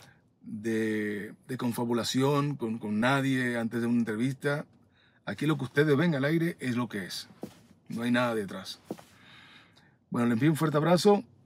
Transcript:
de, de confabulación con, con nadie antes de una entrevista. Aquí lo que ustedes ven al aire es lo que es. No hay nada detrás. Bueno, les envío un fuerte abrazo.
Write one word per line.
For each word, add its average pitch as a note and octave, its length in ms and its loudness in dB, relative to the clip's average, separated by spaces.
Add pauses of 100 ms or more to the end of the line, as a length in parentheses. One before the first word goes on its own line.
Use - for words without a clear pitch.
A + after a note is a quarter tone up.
(400)
de, G#2+ 920 -4 (140)
de C3 100 -8
confabulación C3 960 0
con, A2+ 220 -4
con G#2+ 220 -2
nadie B2+ 580 0
antes A#2 240 -2
de A#2+ 40 0
una A#2+ 120 2
entrevista. C3 680 -2 (600)
Aquí G2+ 200 -4
lo D3+ 120 0
que C3+ 60 -6
ustedes C#3+ 320 2
ven E3 180 4
al C3 120 0
aire E3 340 0
es B2+ 160 -2
lo A#2+ 120 -2
que G2+ 180 -6
es. - 220 -12 (600)
No A2+ 140 -8
hay A#2+ 80 0
nada A#2+ 240 2
detrás. F#2+ 460 -8 (1300)
Bueno, A#2+ 180 0
les A#2+ 60 4
envío C3+ 160 4
un D3+ 60 2
fuerte D3+ 200 0
abrazo. F3+ 480 6 (220)